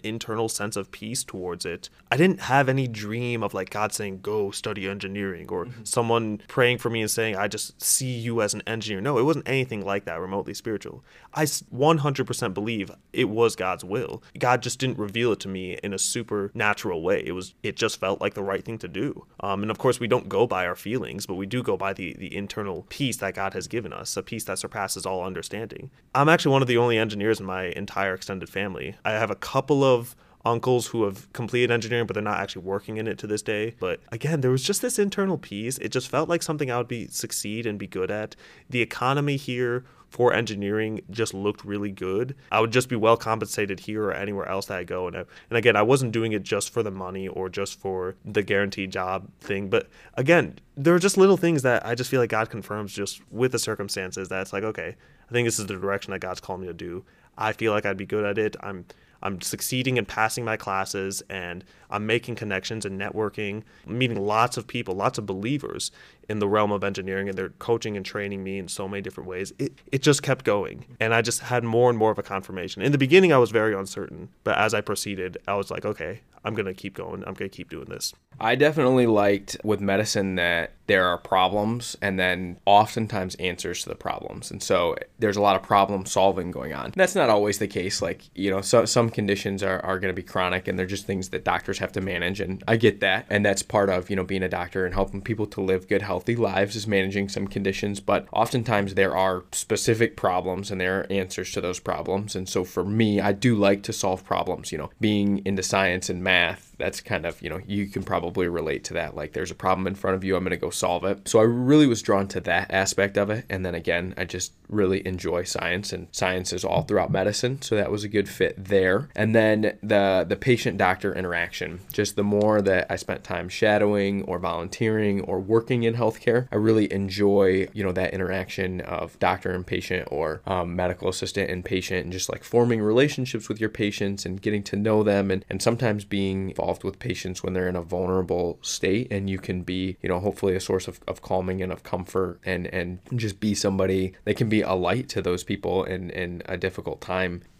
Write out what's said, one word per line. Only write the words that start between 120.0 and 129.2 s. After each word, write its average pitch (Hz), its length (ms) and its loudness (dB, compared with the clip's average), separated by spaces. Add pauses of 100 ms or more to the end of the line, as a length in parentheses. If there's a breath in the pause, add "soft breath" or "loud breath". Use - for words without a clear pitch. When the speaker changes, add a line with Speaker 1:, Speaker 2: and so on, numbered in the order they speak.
Speaker 2:
the 98 80 0
patient-doctor 98 800 2
interaction, 85 640 -4 (140)
just - 240 0
the 104 60 2
more 104 400 4
that 95 260 4
I 95 80 -2
spent - 260 -6
time 87 240 -6
shadowing 104 760 4
or 90 140 -4
volunteering 98 840 0
or 92 180 -2
working 113 440 2
in 117 100 2
healthcare, 120 580 2
I - 40 0
really 110 360 4
enjoy, 98 800 4
you 101 120 -4
know, 90 80 0
that 90 200 0
interaction 92 680 -2
of 82 380 -6
doctor 92 320 2